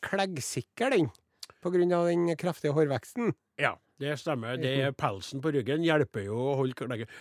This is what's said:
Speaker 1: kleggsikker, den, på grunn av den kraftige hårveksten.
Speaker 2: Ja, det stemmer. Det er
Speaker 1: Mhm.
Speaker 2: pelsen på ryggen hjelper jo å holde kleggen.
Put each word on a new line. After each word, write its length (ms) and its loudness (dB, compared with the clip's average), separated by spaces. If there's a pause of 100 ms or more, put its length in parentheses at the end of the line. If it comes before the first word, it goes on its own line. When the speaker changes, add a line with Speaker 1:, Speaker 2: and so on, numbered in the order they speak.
Speaker 1:
kleggsikker, 880 -4
den, 200 4 (520)
på 120 -2
grunn 180 4
av 140 4
den 180 2 (120)
kraftige 360 -2
hårveksten. 600 2 (240)
Speaker 2:
Ja, 160 2 (240)
det 200 -4
stemmer. 380 -4
Det 220 0
er 140 2
Speaker 1:
Mhm. 40 -14
Speaker 2:
pelsen 460 -4
på 100 0
ryggen 320 0
hjelper 400 2
jo 120 -4
å 200 -2
holde 180 0
kleggen. 340 -6 (120)